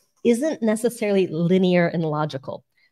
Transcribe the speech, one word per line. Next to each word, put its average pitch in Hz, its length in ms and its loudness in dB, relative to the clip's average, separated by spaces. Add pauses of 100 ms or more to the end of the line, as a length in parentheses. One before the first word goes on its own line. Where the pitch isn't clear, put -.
(220)
isn't 240 380 0
necessarily 214 680 0
linear 175 580 2
and 165 180 -2
logical. 151 580 -6 (300)